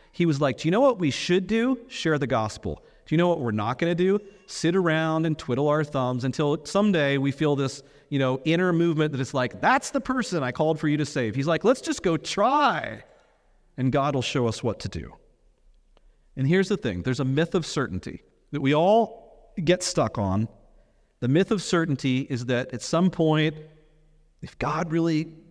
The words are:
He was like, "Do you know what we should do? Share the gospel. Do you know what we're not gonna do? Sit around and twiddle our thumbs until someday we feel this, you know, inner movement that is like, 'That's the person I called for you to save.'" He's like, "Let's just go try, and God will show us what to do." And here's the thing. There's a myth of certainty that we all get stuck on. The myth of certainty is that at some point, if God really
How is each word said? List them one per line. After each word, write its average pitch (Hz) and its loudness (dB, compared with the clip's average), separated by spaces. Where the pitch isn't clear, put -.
He 175 0
was 147 0
like, 139 0
"Do 151 -4
you 165 2
know 214 4
what 254 4
we 156 0
should 175 0
do? 233 0
Share 156 -2
the 135 -2
gospel. 110 -4
Do - -4
you 156 4
know 175 4
what 165 0
we're 120 -2
not 107 -2
gonna 170 0
do? 185 2
Sit - -2
around 160 2
and 156 0
twiddle 135 -2
our 151 2
thumbs 127 -2
until 147 0
someday 170 2
we 139 2
feel 147 2
this, 135 -4
you 143 -2
know, 131 0
inner 175 2
movement 160 2
that 135 -4
is 127 -4
like, 127 -2
'That's 254 2
the 269 -2
person 247 -2
I 127 -2
called 156 0
for 156 0
you 147 2
to 147 0
save.'" 117 -2
He's 135 -2
like, 160 0
"Let's 247 4
just 320 -6
go 165 2
try, 196 0
and 127 0
God 139 0
will 127 0
show 123 0
us - -4
what 113 -2
to 95 -8
do." - -10
And 131 0
here's 190 4
the 202 2
thing. 90 -4
There's 127 -2
a 135 0
myth 147 0
of 170 0
certainty - -6
that 147 -4
we 139 4
all 202 0
get 175 2
stuck - -2
on. 101 0
The 120 -2
myth 165 4
of 202 0
certainty 139 0
is 123 -6
that 127 -2
at 120 -10
some 170 2
point, 156 0
if - -18
God 156 -4
really 165 0